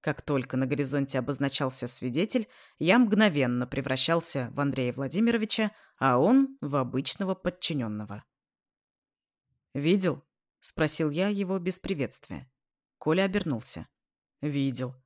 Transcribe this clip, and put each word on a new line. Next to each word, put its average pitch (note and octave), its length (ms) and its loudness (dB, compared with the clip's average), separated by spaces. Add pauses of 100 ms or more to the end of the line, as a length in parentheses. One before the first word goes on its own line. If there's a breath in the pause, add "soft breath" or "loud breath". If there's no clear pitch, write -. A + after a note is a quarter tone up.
Как - 200 -4
только C3 340 -2
на C3 120 0
горизонте C#3 500 -2
обозначался C3+ 680 -2
свидетель, D#3+ 600 -4 (300 soft breath)
я F#3 220 4
мгновенно D3 680 4
превращался C3 840 -2
в - 80 -6
Андрея C3 340 0
Владимировича, G#3+ 800 0 (260 soft breath)
а B2+ 220 4
он — C4 420 6
в C#3+ 140 -4
обычного C#3+ 580 -2
подчиненного. G#2+ 920 -4 (1500)
«Видел?» — D#3+ 500 2 (360)
спросил D#3 500 0
я F3+ 200 0
его G3 280 -2
без F3+ 220 -2
приветствия. - 720 -6 (480)
Коля E3+ 240 2
обернулся. E3 640 -2 (540)
«Видел. C3+ 520 -2 (120)